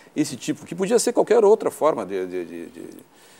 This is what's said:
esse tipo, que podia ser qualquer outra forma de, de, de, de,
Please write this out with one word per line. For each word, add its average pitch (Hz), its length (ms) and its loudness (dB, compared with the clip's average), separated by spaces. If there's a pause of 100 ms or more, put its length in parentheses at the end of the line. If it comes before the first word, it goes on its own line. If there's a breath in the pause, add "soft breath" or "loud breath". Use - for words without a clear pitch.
(160 loud breath)
esse 147 200 -2
tipo, - 300 -6
que - 100 -12
podia 196 240 2
ser 240 140 0
qualquer 220 320 2
outra 208 260 4
forma 139 340 0
de, 92 200 -4
de, 90 200 -6
de, 85 200 -12
de, 82 240 -16 (500 soft breath)